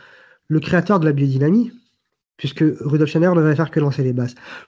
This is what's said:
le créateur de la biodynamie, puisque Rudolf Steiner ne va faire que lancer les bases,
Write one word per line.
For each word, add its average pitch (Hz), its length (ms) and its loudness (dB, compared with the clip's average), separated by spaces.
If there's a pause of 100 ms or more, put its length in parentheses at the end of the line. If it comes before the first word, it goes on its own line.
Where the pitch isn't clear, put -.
(460)
le 156 140 0
créateur 175 400 0
de 156 40 0
la 156 80 2
biodynamie, 143 600 0 (640)
puisque - 280 -4 (140)
Rudolf 151 320 0
Steiner 175 240 2
ne 170 60 2
va 151 160 2
faire 151 160 -2
que 160 80 0
lancer 143 240 0
les 127 80 0
bases, 123 240 -4 (320)